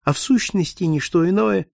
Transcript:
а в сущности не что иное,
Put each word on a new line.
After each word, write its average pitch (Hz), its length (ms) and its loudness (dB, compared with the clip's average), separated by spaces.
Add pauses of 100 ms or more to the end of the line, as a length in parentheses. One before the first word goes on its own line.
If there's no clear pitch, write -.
а 143 100 0
в - 60 -6
сущности - 680 0
не 156 160 0
что 170 280 0
иное, 202 460 0